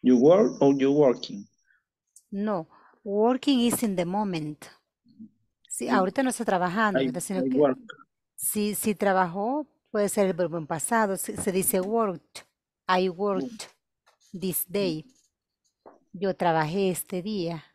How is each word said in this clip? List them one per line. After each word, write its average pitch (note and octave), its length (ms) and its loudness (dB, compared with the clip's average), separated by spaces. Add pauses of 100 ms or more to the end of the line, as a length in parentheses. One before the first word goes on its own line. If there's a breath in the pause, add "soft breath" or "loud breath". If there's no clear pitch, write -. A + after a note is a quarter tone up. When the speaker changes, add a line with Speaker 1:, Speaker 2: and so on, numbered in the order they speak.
Speaker 1:
You B2 160 6
work F3 420 6
or C#3 140 6
you C3+ 180 2
working? C3+ 540 2 (840)
Speaker 2:
No, G3 380 -4 (360 soft breath)
working A#3+ 560 2
is A#3 220 0
in G3+ 140 0
the F3 80 0
moment. F3 600 -4 (1040)
Sí, - 180 -8
Speaker 1:
Sí. - 20 -6
Speaker 2:
ahorita G3+ 340 2
no B3+ 80 0
está A#3 140 -6
trabajando, F#3+ 560 0
Speaker 1:
I, C3+ 60 0
Speaker 2:
¿verdad? B2 140 -4
Sino F#3 240 -4
Speaker 1:
I C3 60 -2
Speaker 2:
que C3 80 0
Speaker 1:
work. C#3 200 4 (580)
Speaker 2:
si, G#3 380 -2
si G#3 200 -2
trabajó, G3+ 720 0 (240)
puede G#3 180 0
ser G3 180 2
el F#3 80 0
verbo E3+ 240 -2
en D#3 80 -8
pasado. G3 500 -2
Se, - 200 -8
se - 160 -4
dice F#3 280 0
worked. G3+ 640 -4 (440)
I F#3 200 2
worked G3+ 600 -4 (640)
Speaker 1:
Mm. F#3 80 -12
Speaker 2:
this F3+ 280 -4
day. F3 360 -2 (1080)
Yo F#3 220 -2
trabajé F3 560 0
este F3+ 320 -6
día. E3 420 -6 (100)